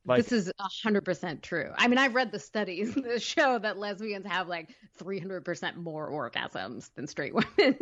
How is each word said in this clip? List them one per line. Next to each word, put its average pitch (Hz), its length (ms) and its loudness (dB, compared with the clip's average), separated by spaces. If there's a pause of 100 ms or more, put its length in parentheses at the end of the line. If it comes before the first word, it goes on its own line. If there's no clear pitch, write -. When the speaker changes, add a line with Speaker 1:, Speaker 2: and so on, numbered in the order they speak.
Speaker 1:
Like 240 180 6
Speaker 2:
This - 100 0
is 208 160 2 (100)
a 196 100 -2 (140)
hundred 208 220 2
percent 170 380 -4
true. 147 340 -4
I 220 120 6
mean, 247 100 6
I've 262 160 4
read 247 160 2
the 208 80 -6
studies 202 560 -4
<laughs> - 0 -
that 240 280 -2
show 262 360 4
that 202 200 -2
lesbians 202 480 -6
have, 180 220 -2
like, 170 260 -8 (240)
three 190 200 -6
hundred 180 260 -8
percent 175 320 -4
more 156 340 -6
orgasms 117 840 -6
than 135 120 -8
straight - 280 -6
<laughs> - 220 0
women 285 260 8